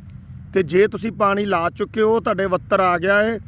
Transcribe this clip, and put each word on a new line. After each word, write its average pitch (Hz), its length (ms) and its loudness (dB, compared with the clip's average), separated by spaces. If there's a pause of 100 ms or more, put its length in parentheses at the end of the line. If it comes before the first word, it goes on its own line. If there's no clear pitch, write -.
(540)
ਤੇ 190 100 2
ਜੇ 185 240 4
ਤੁਸੀਂ 214 260 -6
ਪਾਣੀ 202 320 0
ਲਾ 170 240 0
ਚੁੱਕੇ 208 320 -4
ਹੋ, 220 180 4
ਤੁਹਾਡੇ 208 280 -2
ਵੱਤਰ 185 320 0
ਆ 180 180 4
ਗਿਆ 196 260 2
ਏ, 220 140 -2 (100)